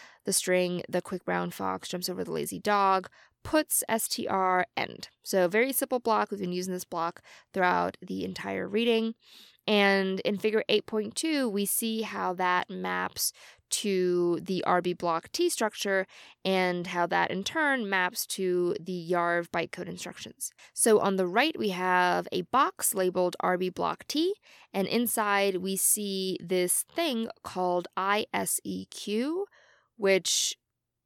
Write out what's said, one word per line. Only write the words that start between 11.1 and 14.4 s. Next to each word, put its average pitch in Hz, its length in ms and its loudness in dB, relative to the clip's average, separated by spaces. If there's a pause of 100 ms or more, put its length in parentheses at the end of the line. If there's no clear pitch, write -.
two, 294 340 0
we 202 160 0
see 220 380 -2
how 190 320 -4
that 180 340 0
maps 185 640 -4 (380)
to 180 680 2